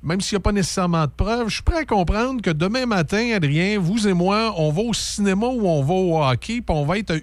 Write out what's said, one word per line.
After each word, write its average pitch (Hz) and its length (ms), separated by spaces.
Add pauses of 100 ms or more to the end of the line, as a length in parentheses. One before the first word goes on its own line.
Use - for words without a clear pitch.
même 180 160
s'il 196 160
n'y 190 60
a - 20
pas 214 80
nécessairement 175 540
de 131 60
preuves, 226 360
je 196 80
suis - 80
prêt 339 140
à 311 80
comprendre 214 560
que 185 100
demain 196 340
matin, 214 480
Adrien, 180 460
vous 202 300
et 190 40
moi, 202 440
on 151 160
va 175 80
au 233 120
cinéma 202 540
ou 247 180
on 160 180
va 147 100
au 180 280
hockey, 135 340
puis 208 200
on 147 80
va 165 140
être 196 260